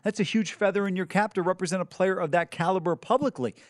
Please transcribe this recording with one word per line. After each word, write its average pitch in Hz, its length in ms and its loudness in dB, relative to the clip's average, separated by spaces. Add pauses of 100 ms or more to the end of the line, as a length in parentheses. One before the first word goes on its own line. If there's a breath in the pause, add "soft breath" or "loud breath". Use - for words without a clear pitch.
That's 214 180 -4
a - 20 2
huge 196 300 0
feather 196 340 0
in 185 100 -2
your 185 100 -2
cap 208 280 0
to 185 80 -2
represent 185 400 -2
a 170 40 -4
player 185 320 0
of 165 120 -2
that 170 200 2
caliber 180 460 0
publicly. 220 580 -2 (160 loud breath)